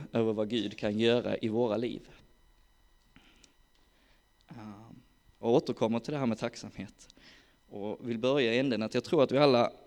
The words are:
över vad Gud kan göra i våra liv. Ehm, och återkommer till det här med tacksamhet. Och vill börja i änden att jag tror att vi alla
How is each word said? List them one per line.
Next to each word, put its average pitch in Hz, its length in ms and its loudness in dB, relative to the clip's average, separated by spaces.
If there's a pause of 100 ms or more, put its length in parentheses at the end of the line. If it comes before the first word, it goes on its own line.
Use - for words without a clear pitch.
(140)
över 113 200 0
vad 107 160 -4
Gud 104 280 -4
kan 107 220 -4
göra 117 380 2
i - 100 -4
våra 110 300 -2
liv. 113 320 -8 (2500)
Ehm, 110 540 -18 (380)
och 113 120 0
återkommer 117 480 2
till 147 140 -8
det 151 60 -4
här 135 60 -2
med 113 120 0
tacksamhet. - 800 -10 (540)
Och 107 400 -8
vill 117 80 -4
börja 123 360 2
i 123 60 2
änden 123 240 0
att 110 100 -4
jag 123 100 0
tror - 200 4
att - 80 4
vi 127 60 2
alla 131 340 6 (160)